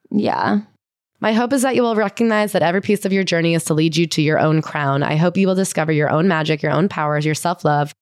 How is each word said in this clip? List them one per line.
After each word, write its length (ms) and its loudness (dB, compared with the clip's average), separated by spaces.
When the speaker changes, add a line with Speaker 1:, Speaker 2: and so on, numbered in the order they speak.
Speaker 1:
Yeah. 500 -2
Speaker 2:
"My 140 0
hope 180 0
is 120 0
that 120 0
you 60 2
will 140 0
recognize 580 0
that 80 0
every 180 2
piece 240 0
of 80 -4
your 140 0
journey 300 0
is 100 -2
to 80 -2
lead 240 0
you 100 2
to 140 -2
your 180 2
own 220 2
crown. 420 -2
I 140 -2
hope 180 2
you 120 2
will 80 0
discover 360 -2
your 180 0
own 200 2
magic, 320 -2
your 100 -2
own 160 2
powers, 380 -2
your 100 -2
self-love. 680 -2